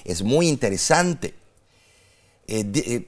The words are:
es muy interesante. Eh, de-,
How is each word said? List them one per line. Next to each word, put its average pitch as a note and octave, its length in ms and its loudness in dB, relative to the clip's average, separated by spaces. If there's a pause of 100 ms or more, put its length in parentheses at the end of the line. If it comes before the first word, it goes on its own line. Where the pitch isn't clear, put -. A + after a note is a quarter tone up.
es F2+ 180 -4
muy D3 240 4
interesante. D3+ 840 0 (1120)
Eh, A2 160 -2
de-, A2+ 440 -2